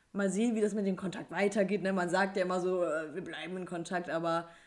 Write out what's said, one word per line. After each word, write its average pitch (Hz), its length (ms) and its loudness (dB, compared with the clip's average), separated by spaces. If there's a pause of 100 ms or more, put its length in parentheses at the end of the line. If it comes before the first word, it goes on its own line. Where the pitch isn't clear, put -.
(120)
mal 196 180 2
sehen, 220 240 2
wie 214 80 0
das 208 140 2
mit 208 100 0
dem 190 120 2
Kontakt 175 340 -6
weitergeht. 196 500 2
Ne? 190 100 0
Man 180 180 2
sagt 196 280 2
ja 185 60 4
immer 180 160 0
so, 180 240 2
äh, 156 320 -2
wir 180 80 -6
bleiben 160 340 -8
in 180 80 -6
Kontakt, 175 460 -4
aber 165 360 0 (200)